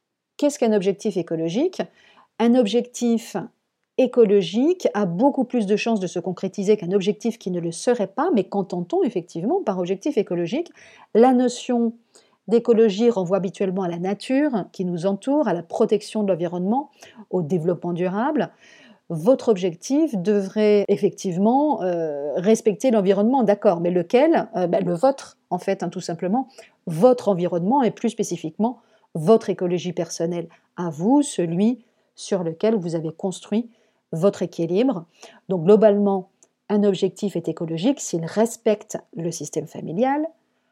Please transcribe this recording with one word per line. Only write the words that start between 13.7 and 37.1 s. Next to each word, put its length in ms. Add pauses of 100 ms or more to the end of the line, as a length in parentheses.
à 80
la 100
nature 720
qui 140
nous 200
entoure, 440
à 40
la 100
protection 600
de 80
l'environnement, 600 (380)
au 120
développement 500
durable. 600 (580)
Votre 400
objectif 680
devrait 760
effectivement, 920
euh, 540
respecter 560
l'environnement, 520
d'accord, 360
mais 100
lequel ? 680
Euh, 120
ben, 180
le 80
vôtre, 440 (120)
en 80
fait, 240
hein, 60
tout 140
simplement. 480 (380)
Votre 420
environnement 540
et 80
plus 180
spécifiquement 720 (360)
votre 340
écologie 440
personnelle 560 (260)
à 140
vous, 320
celui 640 (300)
sur 280
lequel 320
vous 200
avez 180
construit 560 (420)
votre 300
équilibre. 640 (420)
Donc 160
globalement, 640 (380)
un 160
objectif 540